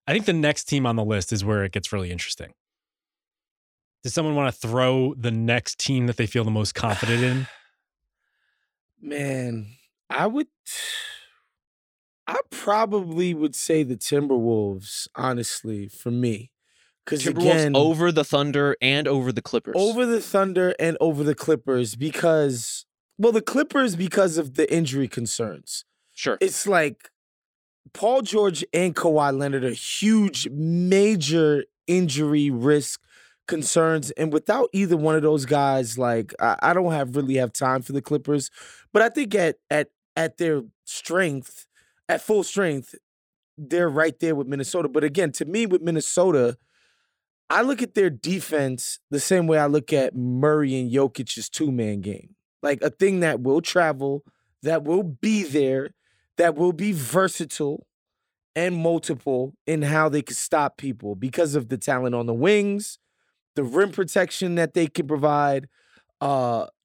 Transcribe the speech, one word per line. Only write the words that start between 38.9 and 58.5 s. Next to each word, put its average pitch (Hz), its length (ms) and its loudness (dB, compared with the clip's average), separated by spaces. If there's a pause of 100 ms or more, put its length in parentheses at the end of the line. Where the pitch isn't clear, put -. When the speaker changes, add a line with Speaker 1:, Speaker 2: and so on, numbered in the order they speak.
Speaker 2:
But 214 100 4
I 233 60 4
think 220 260 -4
at, 175 220 2 (140)
at, 147 200 0 (240)
at 160 220 -2
their 156 260 0 (220)
strength, 165 840 -4 (420)
at 165 120 0
full 208 240 2
strength, 156 500 -4 (600)
they're 160 320 0
right 156 320 0
there 160 160 0
with 139 100 -4
Minnesota. 143 420 -2
But 143 140 0
again, 151 300 0
to - 140 -6
me, 208 200 -2
with 180 160 0
Minnesota, 160 760 2 (920)
I 185 140 2
look 254 200 0
at 214 120 -6
their 190 160 2
defense 139 880 -4 (100)
the 147 80 -2
same 175 300 2
way 160 100 4
I 147 80 4
look 147 260 0
at 131 220 2
Murray 131 640 0
and 123 140 -4
Jokic's 131 560 -2
two-man 117 540 -2
game. - 340 -12 (260)
Like, 143 200 -2
a 147 80 2
thing 190 300 2
that 151 200 0
will 135 220 2
travel, 143 600 0 (400)
that 151 220 0
will 175 180 2
be 202 400 0
there, 139 480 0 (460)
that 170 180 4
will 175 180 2
be 196 200 -2
versatile 151 920 -2 (680)